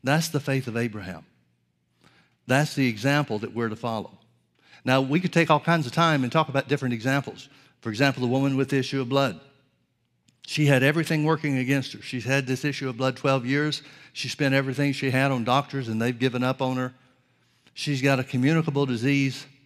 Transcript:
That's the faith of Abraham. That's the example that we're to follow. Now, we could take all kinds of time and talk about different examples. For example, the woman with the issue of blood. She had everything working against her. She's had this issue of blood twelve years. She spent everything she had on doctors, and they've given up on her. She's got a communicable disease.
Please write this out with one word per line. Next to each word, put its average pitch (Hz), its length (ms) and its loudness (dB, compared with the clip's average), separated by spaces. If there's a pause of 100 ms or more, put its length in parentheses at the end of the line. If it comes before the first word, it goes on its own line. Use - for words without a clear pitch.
That's 151 260 0
the 147 120 -2
faith 135 260 -2
of 113 100 -6
Abraham. 104 500 -6 (1200)
That's 143 280 2
the 135 140 2
example 120 500 0
that 107 160 -10
we're 117 140 -2
to 107 80 -6
follow. 110 420 -8 (680)
Now, 131 160 4
we 139 200 0
could 180 120 -2
take 165 160 4
all 151 120 6
kinds 165 260 0
of 120 60 -8
time 160 320 2
and 123 80 -4
talk 160 160 2
about 135 200 -2
different 131 240 -2
examples. 135 560 -4 (320)
For - 80 -6
example, 127 320 2
the 127 60 0
woman 135 300 2
with 135 140 0
the 143 80 2
issue 135 220 -2
of 123 80 -4
blood. 135 320 0 (1040)
She 151 220 0
had 135 160 6
everything 151 420 2
working 156 340 0
against 131 340 -2
her. 107 100 -16
She's 120 220 -8
had 131 240 0
this 131 160 -2
issue 139 240 -4
of 123 80 -8
blood 127 200 0
twelve 135 300 0
years. 147 360 -2 (300)
She - 160 -8
spent 135 260 0
everything 135 380 0
she 135 180 -2
had 131 200 2
on 123 140 -2
doctors, 135 440 0
and 113 140 -2
they've 120 160 0
given 123 240 0
up 131 180 -2
on 131 160 -2
her. 127 160 -4 (840)
She's 139 280 -4
got 139 160 4
a 127 60 -2
communicable 143 600 2
disease. 131 600 0 (200)